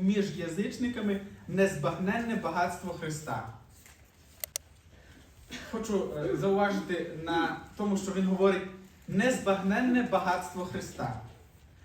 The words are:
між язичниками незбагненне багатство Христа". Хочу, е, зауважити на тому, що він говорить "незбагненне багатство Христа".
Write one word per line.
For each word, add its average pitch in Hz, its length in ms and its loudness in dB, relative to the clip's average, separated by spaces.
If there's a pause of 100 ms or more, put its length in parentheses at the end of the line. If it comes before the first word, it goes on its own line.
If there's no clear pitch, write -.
між 190 360 2
язичниками 208 840 -2 (260)
незбагненне 190 880 2
багатство 175 580 -2
Христа". 127 560 -6 (2250)
Хочу, 220 460 -2
е, 165 200 0
зауважити 190 760 2 (120)
на 165 360 0 (180)
тому, 202 200 0
що - 140 -4
він 190 140 2
говорить 185 420 4 (400)
"незбагненне 226 960 4
багатство 185 640 0
Христа". 127 560 -6 (640)